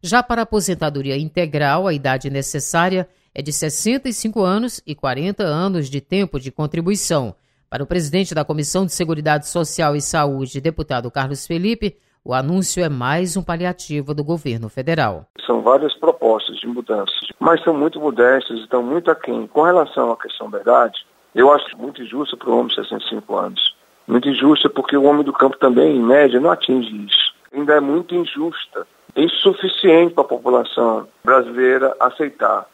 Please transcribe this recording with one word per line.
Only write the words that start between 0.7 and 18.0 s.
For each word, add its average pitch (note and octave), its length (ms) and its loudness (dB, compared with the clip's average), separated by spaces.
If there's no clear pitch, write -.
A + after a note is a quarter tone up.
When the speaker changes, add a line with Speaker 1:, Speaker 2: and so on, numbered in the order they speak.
Speaker 1:
integral, D3+ 720 0
a F3 80 0
idade C3+ 340 -2
necessária E3 800 -2
é - 80 -10
de D3 120 -8
sessenta G#3+ 560 -2
e A#3+ 40 -6
cinco A3 300 -4
anos G#3+ 420 -2
e D3 120 -10
quarenta D#3 480 -4
anos E3 440 -2
de C#3 120 -6
tempo F3+ 400 -4
de C3 100 -12
contribuição. D#3+ 840 -4
Para B2+ 140 -6
o - 20 -12
presidente F3 480 -2
da D3+ 100 -2
Comissão D#3 400 -2
de F3 80 -6
Seguridade D#3 540 -2
Social D#3 480 -2
e D3 60 -2
Saúde, C#3 600 -2
deputado C#3 480 -4
Carlos C3+ 380 -6
Felipe, G3+ 500 -4
o B2 100 -4
anúncio E3 480 -2
é E3 60 0
mais D3+ 480 -2
um F3 80 -4
paliativo E3 680 -6
do D3 120 -4
governo C#3 440 -4
federal. B2+ 560 -2
Speaker 2:
São A#2 160 0
várias C3+ 320 4
propostas A#2 640 2
de A2 80 -10
mudanças, A#2 640 -6
mas E3 240 2
são E3+ 100 2
muito D3+ 280 -2